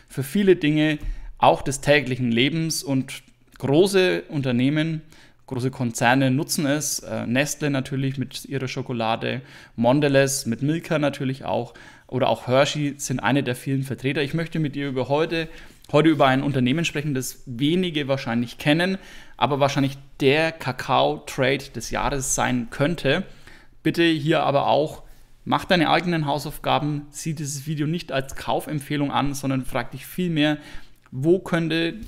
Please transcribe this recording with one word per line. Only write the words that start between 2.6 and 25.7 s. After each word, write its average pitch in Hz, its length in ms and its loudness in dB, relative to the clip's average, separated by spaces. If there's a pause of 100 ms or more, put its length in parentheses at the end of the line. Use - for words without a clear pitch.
Und 131 400 -4 (340)
große 180 720 4
Unternehmen, 147 720 0 (460)
große 131 240 -4
Konzerne 131 580 2
nutzen 143 380 0
es. 147 320 -2
Äh, 110 260 -6
Nestle 143 460 -2
natürlich 135 480 -4
mit - 260 -10
ihrer 135 220 -6
Schokolade, 120 760 -4 (340)
Mondelez 135 680 4
mit 113 160 -4
Milka 160 380 -2
natürlich 135 440 -4
auch 107 300 -4 (340)
oder 127 220 0
auch - 160 0
Hershey 143 520 2
sind - 240 -6
eine 131 200 2
der 127 140 -2
vielen 135 260 -4
Vertreter. 135 400 -4
Ich 139 140 -4
möchte 165 240 -4
mit 143 160 -2
dir 143 120 -6
über 127 220 -4
heute, 160 380 0 (440)
heute 151 180 6
über 143 180 6
ein 131 160 4
Unternehmen 135 420 2
sprechen, 147 300 -4
das - 320 -8
wenige 147 600 0
wahrscheinlich 123 520 -2
kennen, 175 400 2 (360)
aber 135 240 0
wahrscheinlich 139 380 2 (220)
der 156 320 4
Kakao-Trade 135 1200 0
des 113 140 -10
Jahres 127 460 -2
sein 123 340 0
könnte. 151 540 0 (580)
Bitte 160 220 0
hier 156 400 2
aber 135 240 2
auch, 135 340 2 (420)
mach 135 220 0
deine 170 240 2